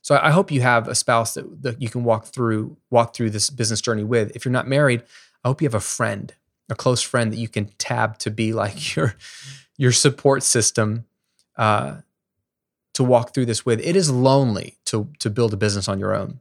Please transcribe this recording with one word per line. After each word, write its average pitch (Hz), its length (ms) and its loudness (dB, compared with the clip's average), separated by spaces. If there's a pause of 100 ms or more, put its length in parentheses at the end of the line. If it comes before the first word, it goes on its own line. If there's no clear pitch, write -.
So - 120 2
I, 147 140 4
I - 20 6
hope 170 200 4
you 139 100 0
have 120 280 2
a 120 60 -6
spouse 117 400 0
that, - 280 -12
that 123 200 -6
you 117 60 -6
can 120 160 -6
walk 110 220 0
through, 113 500 -4 (140)
walk 117 240 2
through 113 160 -2
this 107 200 -2
business 113 300 -2
journey 107 240 -2
with. 110 300 0
If - 100 -12
you're 123 80 -2
not 127 140 0
married, 135 360 2 (420)
I 123 40 2
hope 135 120 0
you 156 60 2
have 113 80 0
a 101 60 0
friend, 101 520 -4 (360)
a 113 60 -6
close 127 280 0
friend 117 300 0
that 113 40 -8
you 113 120 -6
can 104 180 -4 (120)
tab 113 420 -2
to 110 100 -4
be 110 220 -2
like - 440 -4
<laughs> - 0 -
your, 151 200 0 (600)
your 123 160 2
support 135 500 2
system, 110 600 0 (520)
uh, 117 400 0 (1000)
to - 100 0
walk 120 300 2
through 127 120 0
this 113 200 -4
with. 113 140 2
It 175 160 0
is 170 140 2
lonely 127 760 2
to, 104 220 -4 (100)
to - 100 -4
build 107 240 0
a 104 40 -4
business 101 320 -2
on 98 100 -4
your 98 160 -2
own 101 260 -6